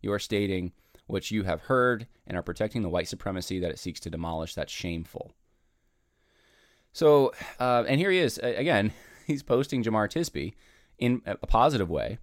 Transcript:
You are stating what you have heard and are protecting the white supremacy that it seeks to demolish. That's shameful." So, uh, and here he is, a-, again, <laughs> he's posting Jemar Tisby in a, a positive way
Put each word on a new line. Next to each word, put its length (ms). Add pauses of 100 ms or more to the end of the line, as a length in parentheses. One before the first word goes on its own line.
You 120
are 60
stating 540 (340)
what 240
you 120
have 200
heard 440 (200)
and 100
are 60
protecting 400
the 60
white 200
supremacy 500
that 120
it 80
seeks 220
to 100
demolish. 440
That's 180
shameful." 600 (1600)
So, 400 (260)
uh, 300
and 120
here 120
he 60
is, 200
a-, 180
again, 360 (160)
<laughs> 180
he's 160
posting 400
Jemar 260
Tisby 460 (440)
in 280
a, 60 (100)
a 60
positive 420
way 320